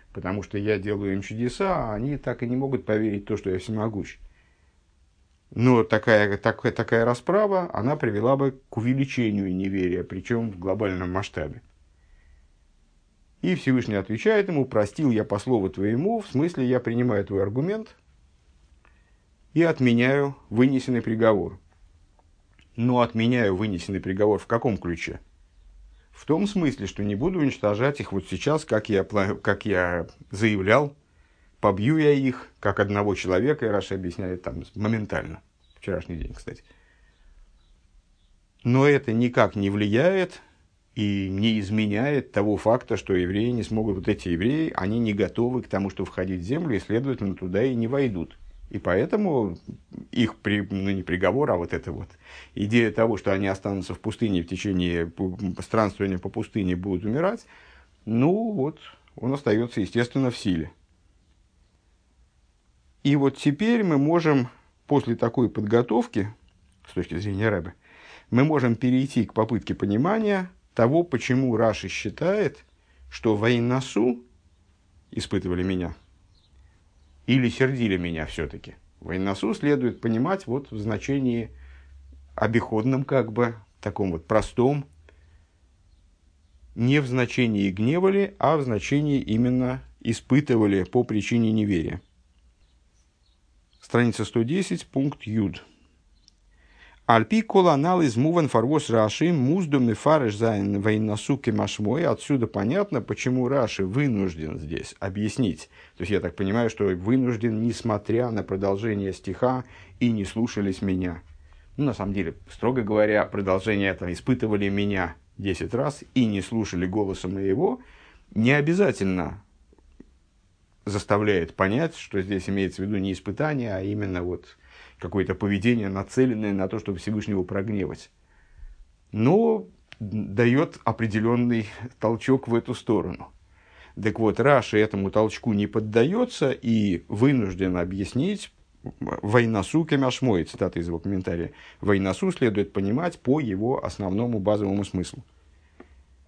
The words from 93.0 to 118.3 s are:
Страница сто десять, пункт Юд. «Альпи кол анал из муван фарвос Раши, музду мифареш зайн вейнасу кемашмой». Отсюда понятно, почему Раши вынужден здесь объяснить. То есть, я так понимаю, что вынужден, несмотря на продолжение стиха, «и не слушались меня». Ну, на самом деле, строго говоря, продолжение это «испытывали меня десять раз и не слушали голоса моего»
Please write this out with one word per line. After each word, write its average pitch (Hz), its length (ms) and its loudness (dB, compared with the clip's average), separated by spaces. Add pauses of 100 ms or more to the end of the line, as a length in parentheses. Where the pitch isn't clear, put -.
Страница 120 420 0
сто 117 200 0
десять, 175 420 -2
пункт 135 380 -4
Юд. 104 420 -2 (1500)
«Альпи 113 280 4
кол 190 260 4
анал 170 340 4
из 131 140 2
муван 156 320 4
фарвос 135 420 2
Раши, 113 440 2
музду 143 480 2
мифареш 120 560 2
зайн 101 420 0
вейнасу 107 580 0
кемашмой». 110 680 -2
Отсюда 123 420 0
понятно, 143 540 -2
почему 127 480 -2
Раши 123 340 0
вынужден 95 760 -2
здесь 80 420 -10
объяснить. 101 720 -4 (280)
То 90 60 -10
есть, 90 80 -4
я 98 100 2
так 98 160 -6
понимаю, 110 320 0
что 107 160 -2
вынужден, 110 800 0
несмотря 113 680 -2
на 104 120 -2
продолжение 98 680 -2
стиха, 127 540 -2 (340)
«и 120 100 4
не 110 140 0
слушались 101 580 -2
меня». 92 400 -2 (540)
Ну, 135 80 -2
на 135 100 0
самом 101 200 -4
деле, 85 220 -4 (140)
строго 123 320 0
говоря, 107 440 4
продолжение 98 640 0
это 90 240 -4
«испытывали 107 560 0
меня 98 460 -2 (220)
десять 92 360 -4
раз 143 400 -4
и 127 120 4
не 104 160 0
слушали 95 440 -2
голоса 95 420 -2
моего» 98 540 0 (520)